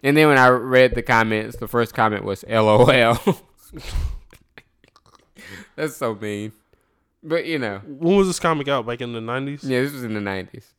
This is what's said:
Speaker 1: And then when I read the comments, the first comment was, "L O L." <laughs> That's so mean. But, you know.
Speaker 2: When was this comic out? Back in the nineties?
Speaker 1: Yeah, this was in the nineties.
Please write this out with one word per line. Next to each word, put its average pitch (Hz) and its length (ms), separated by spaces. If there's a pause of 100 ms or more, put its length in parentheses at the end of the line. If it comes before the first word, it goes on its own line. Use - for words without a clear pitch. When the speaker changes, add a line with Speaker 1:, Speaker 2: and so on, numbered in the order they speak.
Speaker 1:
And 143 140
then 156 100
when 143 100
I 127 120
read 127 460
the 120 60
comments, 113 560
the 113 100
first 120 260
comment 104 320
was, 101 220
"L 110 200
O 110 180
L." 120 420
<laughs> - 160 (2250)
That's 156 220
so 113 180
mean. 104 360 (720)
But, 160 220
you 160 120
know. 104 280
Speaker 2:
When 170 320
was 196 100
this 180 120
comic 151 280
out? 135 180
Back 120 160
in 120 120
the 113 80
nineties? 135 420
Speaker 1:
Yeah, 127 180
this 143 120
was 127 100
in 113 100
the 107 80
nineties. 98 580